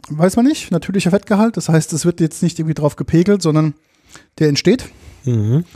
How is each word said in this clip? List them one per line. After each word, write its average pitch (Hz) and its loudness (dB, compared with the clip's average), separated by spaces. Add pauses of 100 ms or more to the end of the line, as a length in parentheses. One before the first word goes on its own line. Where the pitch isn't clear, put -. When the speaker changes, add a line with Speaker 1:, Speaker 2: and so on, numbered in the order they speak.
Speaker 1:
weiß 165 0
man 240 2
nicht, - -2
natürlicher 185 -2
Fettgehalt, 208 0
das 165 -6
heißt, 160 0
es 165 -4
wird 170 -2
jetzt 160 -2
nicht 170 -2
irgendwie 160 -2
drauf 151 -2
gepegelt, 180 2
sondern 156 0 (640)
der 156 2
entsteht. 202 0 (360)
Speaker 2:
Mhm. 120 0 (100)